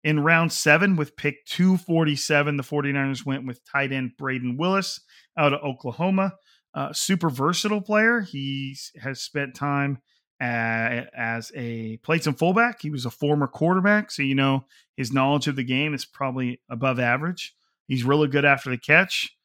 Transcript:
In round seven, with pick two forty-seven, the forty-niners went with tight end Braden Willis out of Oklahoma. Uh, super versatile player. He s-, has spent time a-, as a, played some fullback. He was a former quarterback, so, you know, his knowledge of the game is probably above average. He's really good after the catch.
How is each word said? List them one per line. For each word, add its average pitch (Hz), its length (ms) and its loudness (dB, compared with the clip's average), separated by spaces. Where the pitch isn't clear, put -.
In 151 160 2
round 165 340 4
seven, 175 440 4
with 151 180 -4
pick - 320 -6
two 185 300 4
forty-seven, 151 800 0
the 135 60 -4
forty-niners 139 640 -2
went 135 220 -4
with 120 180 -12
tight 139 260 -2
end 131 280 -4
Braden 127 360 -4
Willis 185 440 0
out 147 180 4
of 143 100 -4
Oklahoma. 180 720 -2
Uh, 139 180 -6
super 170 380 0
versatile 175 500 -2
player. 214 380 2
He 135 560 -6
s-, - 160 -16
has 131 180 -8
spent 143 360 -6
time 139 420 0
a-, 117 680 -2
as 113 380 -6
a, 113 480 -8
played 160 200 0
some 151 120 0
fullback. 214 480 0
He 151 80 -6
was 131 160 -6
a - 20 -4
former 147 380 0
quarterback, 190 640 2
so, - 100 -6
you 135 140 0
know, 135 300 2
his 127 160 -4
knowledge 135 360 2
of 143 80 -2
the 131 80 -4
game 139 320 -2
is - 100 -10
probably 127 640 -6
above 123 300 -2
average. 135 560 -2
He's 131 160 -2
really 143 240 4
good 143 180 2
after 139 240 2
the 127 80 -2
catch. - 680 2